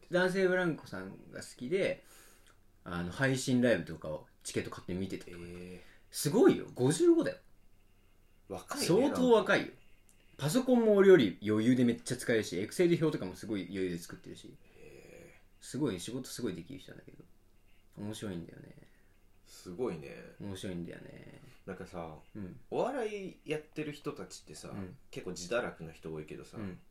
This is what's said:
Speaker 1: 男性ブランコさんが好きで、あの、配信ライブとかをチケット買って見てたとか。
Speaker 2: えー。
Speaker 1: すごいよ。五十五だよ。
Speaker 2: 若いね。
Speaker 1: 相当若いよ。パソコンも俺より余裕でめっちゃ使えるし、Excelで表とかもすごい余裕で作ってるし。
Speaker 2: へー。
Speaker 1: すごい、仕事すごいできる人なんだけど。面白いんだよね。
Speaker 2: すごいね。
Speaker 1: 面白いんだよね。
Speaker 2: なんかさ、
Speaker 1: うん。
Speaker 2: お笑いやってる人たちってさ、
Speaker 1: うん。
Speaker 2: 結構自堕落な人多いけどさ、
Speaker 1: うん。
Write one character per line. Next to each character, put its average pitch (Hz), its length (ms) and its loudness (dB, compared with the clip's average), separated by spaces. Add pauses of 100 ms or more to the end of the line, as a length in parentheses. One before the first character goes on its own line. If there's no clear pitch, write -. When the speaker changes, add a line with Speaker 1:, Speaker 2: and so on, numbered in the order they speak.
(100)
Speaker 1:
男 175 200 2
性 190 180 2
ブ 180 80 2
ラ 180 100 0
ン 151 100 0
コ - 100 -18
さ 95 140 -10
ん 95 80 -10 (240)
が - 80 -12
好 - 60 -14 (100)
き 123 120 -10
で、 180 360 -2 (800)
あ 87 180 -6
の、 87 80 -6
配 135 260 0
信 127 240 2
ラ 120 120 6
イ 95 60 4
ブ 80 60 -6
と 80 120 -10
か 78 120 -10
を 76 180 -8 (180)
チ - 100 -12
ケ 113 60 0
ッ 92 40 -6
ト - 60 -10
買 - 120 -14
っ - 40 -16
て 90 80 -4
見 95 140 -4
て 95 100 -8
た - 60 -14
と - 80 -16
か。 87 80 -16
Speaker 2:
え - 20 -14
ー。 90 380 -14 (300)
Speaker 1:
す - 200 -4
ご 254 180 8
い - 80 8
よ。 - 180 -8
五 131 180 2
十 339 180 6
五 330 140 4
だ 90 80 -2
よ。 - 60 -14 (1120)
Speaker 2:
若 - 280 -10
い - 40 -8
ね。 - 60 -2
Speaker 1:
相 233 240 6
当 254 220 4
若 202 240 6
い - 60 0
よ。 - 60 -8 (680)
パ 139 100 -2
ソ 233 140 2
コ 254 120 4
ン 233 60 6
も 220 140 6
俺 196 140 8
よ 185 80 12
り 104 300 4
余 107 180 2
裕 127 120 6
で 127 80 4
め 120 100 4
っ - 60 -6
ち - 120 -8
ゃ 123 40 -2
使 - 160 -2
え 113 60 4
る 104 60 0
し、 - 120 -6
Excel 110 320 2
で 170 140 2
表 156 160 0
と 95 60 -6
か 92 40 -6
も 92 80 -10
す - 100 -14
ご 107 100 -4
い 95 80 -4
余 95 200 -4
裕 92 60 -2
で 87 80 -6
作 - 180 -14
っ - 20 -20
て - 120 -18
る - 60 -14
し。 - 180 -20 (220)
Speaker 2:
へ - 600 -20
ー。 - 280 -20
Speaker 1:
す - 140 -10
ご 143 140 2
い、 90 60 -6
仕 110 140 -10
事 127 160 -8
す - 120 -12
ご 117 100 -4
い 85 40 -8
で 85 80 -10
き - 100 -16
る - 60 -12
人 - 140 -20
な - 40 -18
ん - 20 -20
だ - 60 -20
け - 80 -20
ど。 - 120 -20 (720)
面 104 180 -10
白 107 160 -10
い 90 60 -6
ん 85 100 -10
だ - 60 -20
よ - 80 -20
ね。 - 140 -20 (720)
Speaker 2:
す - 240 -18
ご 87 200 -4
い 80 80 -8
ね。 71 180 -14 (240)
Speaker 1:
面 101 160 -10
白 95 160 -8
い 87 40 -8
ん 85 100 -8
だ - 60 -14
よ - 80 -16
ね。 - 400 -18 (260)
Speaker 2:
な 95 80 -8
ん - 20 -10
か 92 100 -12
さ、 82 280 -10 (200)
Speaker 1:
う 107 40 -12
ん。 101 180 -12 (140)
Speaker 2:
お 127 80 -4
笑 233 280 -2 (220)
い - 160 -16
や 156 140 -6
っ - 20 -8
て - 240 -10
る 147 80 -8
人 147 200 -10
た 95 120 -14
ち - 160 -18
っ - 80 -20
て 78 60 -18
さ、 - 140 -16
Speaker 1:
う - 60 -14
ん。 92 220 -12 (140)
Speaker 2:
結 - 140 -14
構 90 80 -8
自 87 220 -8
堕 120 80 0
落 85 220 -10
な 80 80 -14
人 80 200 -14
多 78 80 -8
い 76 40 -12
け - 120 -14
ど - 80 -16
さ、 - 120 -18
Speaker 1:
う 117 40 -10
ん。 92 180 -10 (120)